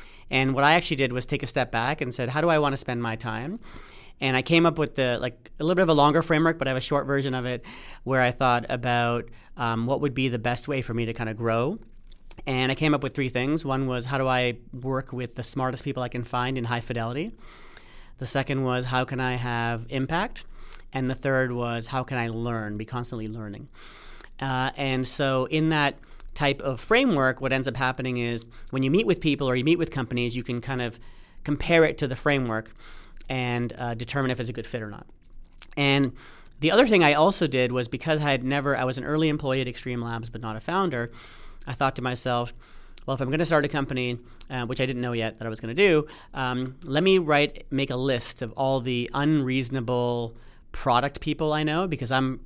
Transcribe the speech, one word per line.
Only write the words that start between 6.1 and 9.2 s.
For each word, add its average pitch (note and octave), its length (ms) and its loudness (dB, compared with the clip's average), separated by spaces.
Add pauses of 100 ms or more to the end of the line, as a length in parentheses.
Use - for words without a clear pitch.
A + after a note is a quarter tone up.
framework, D#3+ 380 4
but C3+ 100 0
I C3 40 0
have B2+ 60 0
a B2+ 40 -4
short C#3+ 240 0
version C#3 260 0
of B2+ 140 -4
it B2 180 -6 (400)
where C3 160 2
I B2 120 4
thought B2 360 2
about, A#2+ 640 0 (260)